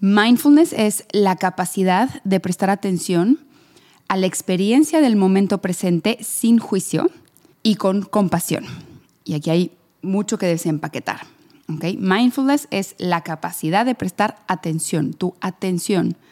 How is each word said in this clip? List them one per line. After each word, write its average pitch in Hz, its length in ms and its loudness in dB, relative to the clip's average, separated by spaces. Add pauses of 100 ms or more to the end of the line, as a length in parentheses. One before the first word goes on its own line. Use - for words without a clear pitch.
Mindfulness 240 720 4
es 214 380 -2
la 196 260 2
capacidad 185 840 0
de 190 180 0
prestar 185 300 -2
atención 190 680 0 (680)
a 190 80 0
la 190 100 2
experiencia 208 760 2
del 240 140 4
momento 190 420 2
presente 180 640 0
sin - 360 2
juicio 190 520 -2 (520)
y 214 120 2
con 196 280 0
compasión. 185 600 -2 (640)
Y - 60 -6
aquí 151 160 -4
hay 170 240 0 (300)
mucho 202 340 -2
que 196 80 -4
desempaquetar, 156 800 -4 (500)
¿ok? 165 240 -6
Mindfulness 247 760 0
es 196 280 -6
la 175 240 -2
capacidad 170 640 -4
de 254 80 0
prestar - 540 -4
atención, 160 640 -4
tu 180 260 -6
atención. 185 760 -2 (140)